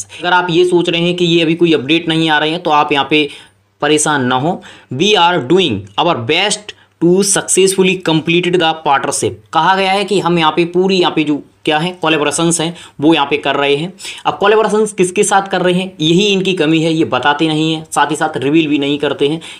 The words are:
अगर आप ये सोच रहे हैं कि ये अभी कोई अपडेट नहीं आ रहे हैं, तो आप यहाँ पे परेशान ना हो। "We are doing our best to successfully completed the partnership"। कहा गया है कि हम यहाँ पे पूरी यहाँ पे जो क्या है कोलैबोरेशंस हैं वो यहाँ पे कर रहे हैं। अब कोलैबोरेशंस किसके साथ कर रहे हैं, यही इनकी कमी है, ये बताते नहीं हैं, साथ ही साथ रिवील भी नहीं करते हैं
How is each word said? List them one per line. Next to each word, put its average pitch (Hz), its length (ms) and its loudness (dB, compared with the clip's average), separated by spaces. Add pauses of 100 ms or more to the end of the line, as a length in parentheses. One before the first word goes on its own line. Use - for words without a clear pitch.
(200)
अगर 175 120 -2
आप 180 180 2
ये 175 140 4
सोच 175 240 2
रहे 170 120 -2
हैं 175 160 0
कि 180 80 0
ये 170 180 2
अभी 160 120 2
कोई 165 180 2
अपडेट 151 360 0
नहीं 160 220 0
आ 151 80 2
रहे 156 120 0
हैं, 170 120 -6
तो 165 80 -2
आप 147 220 2
यहाँ 139 180 0
पे 143 180 2 (540)
परेशान 147 420 2
ना 127 120 0
हो। 151 240 -2 (340)
"We 180 240 0
are 175 200 2 (100)
doing 160 300 2 (220)
our 160 160 0 (100)
best 180 480 -4 (280)
to 175 140 4 (120)
successfully 185 760 0
completed 170 540 0
the 160 160 2 (140)
partnership"। 135 480 -2 (180)
कहा 170 240 2
गया 190 160 0
है 202 120 0
कि 196 160 0
हम 170 180 0
यहाँ 156 140 2
पे 175 120 0
पूरी 185 320 0
यहाँ 160 200 0
पे 156 80 0
जो 143 180 -2 (220)
क्या 151 140 0
है 175 120 -2 (120)
कोलैबोरेशंस 160 580 0
हैं 170 140 -4 (260)
वो 156 140 4
यहाँ 143 120 2
पे 147 100 -2
कर 139 200 -2
रहे 143 200 2
हैं। 175 160 -8 (340)
अब 151 120 0
कोलैबोरेशंस 214 540 2
किसके 185 300 0
साथ 196 260 2
कर 185 120 -2
रहे 180 140 2
हैं, 185 260 -4
यही 170 260 2
इनकी 190 260 0
कमी 160 280 0
है, 165 120 0
ये 160 120 0
बताते 143 440 0
नहीं 156 260 -2
हैं, 160 100 -6
साथ - 260 -2
ही 156 60 -2
साथ 151 200 -4
रिवील 147 300 2
भी 147 120 0
नहीं 143 200 -2
करते 139 300 -2
हैं 160 120 -4 (200)